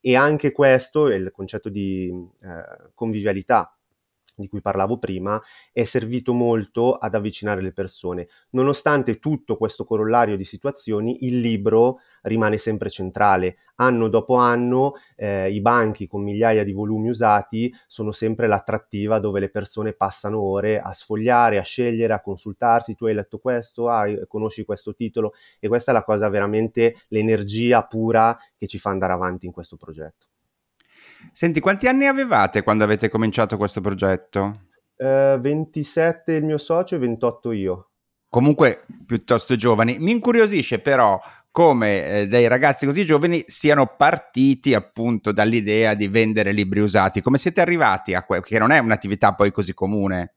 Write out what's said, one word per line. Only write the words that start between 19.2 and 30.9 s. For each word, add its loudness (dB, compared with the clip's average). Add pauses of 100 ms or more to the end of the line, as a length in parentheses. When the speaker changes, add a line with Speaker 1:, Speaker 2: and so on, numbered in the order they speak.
Speaker 1:
dove -2
le -4
persone -8
passano -6
ore -2
a -12
sfogliare, 0
a -4
scegliere, -2
a -2
consultarsi: -2
"Tu -6
hai 0
letto -8
questo? -4
Ah, 0 (200)
conosci -8
questo -10
titolo?" -4 (260)
E -4
questa 0
è 2
la 2
cosa 0
veramente, 0 (120)
l'energia 0
pura 0 (200)
che -10
ci -12
fa -4
andare -2
avanti -6
in -12
questo -18
progetto. -18 (1040)